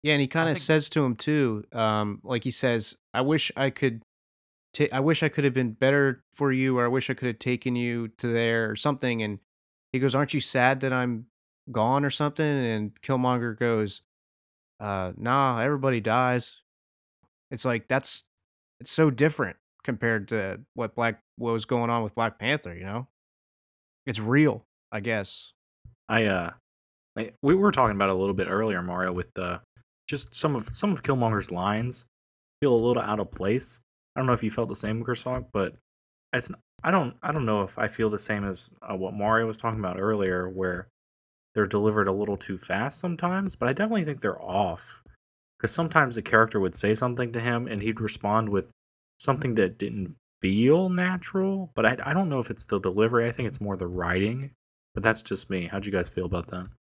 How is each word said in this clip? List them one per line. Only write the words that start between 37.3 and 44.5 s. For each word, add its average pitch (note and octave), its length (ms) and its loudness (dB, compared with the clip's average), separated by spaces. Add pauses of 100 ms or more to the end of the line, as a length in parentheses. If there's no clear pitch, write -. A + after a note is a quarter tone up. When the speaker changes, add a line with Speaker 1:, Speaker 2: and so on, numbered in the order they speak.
Speaker 3:
don't D3 140 -2
know G#2+ 180 2
if - 140 -8
I G#2+ 100 0
feel A2 220 0
the G#2 100 -2
same G2+ 260 -4
as, F#2+ 240 -8 (120)
uh, G2+ 140 -8
what F#2 180 -6
Mario A2 320 2
was A2 120 -4
talking A2 220 -2
about F#2 200 -4
earlier, F#2+ 500 0
where F#2 380 -4 (640)
they're G#2 140 2
delivered G#2 400 2
a G2 60 2
little G2+ 240 -2
too F#2+ 200 -8
fast G#2+ 420 -4
sometimes, F3+ 560 -4
but A#2+ 140 -2
I C3+ 40 0
definitely G#3 320 -2
think D3 160 -6
they're G2 200 -2
off. F#2+ 600 -4 (560)